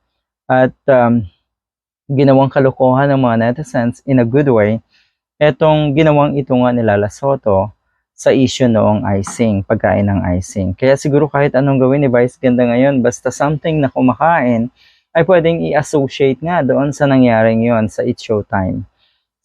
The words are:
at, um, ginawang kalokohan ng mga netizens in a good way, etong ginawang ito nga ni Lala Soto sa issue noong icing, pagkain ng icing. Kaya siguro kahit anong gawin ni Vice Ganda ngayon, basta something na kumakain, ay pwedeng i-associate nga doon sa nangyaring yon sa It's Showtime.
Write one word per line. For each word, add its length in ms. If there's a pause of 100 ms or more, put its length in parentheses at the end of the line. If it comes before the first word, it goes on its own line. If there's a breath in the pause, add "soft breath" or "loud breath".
(500)
at, 240 (160)
um, 320 (880)
ginawang 400
kalokohan 640
ng 80
mga 160
netizens 720
in 80
a 80
good 240
way, 320 (560)
etong 560
ginawang 400
ito 240
nga 160
ni 80
Lala 320
Soto 560 (480)
sa 160
issue 320
noong 400 (160)
icing, 400
pagkain 480
ng 240
icing. 400
Kaya 240
siguro 320
kahit 240
anong 240
gawin 240
ni 80
Vice 320
Ganda 240
ngayon, 400
basta 240
something 480
na 160
kumakain, 800 (400 soft breath)
ay 80
pwedeng 480
i-associate 720
nga 240
doon 240
sa 160
nangyaring 560
yon 240
sa 160
It's 240
Showtime. 640 (560)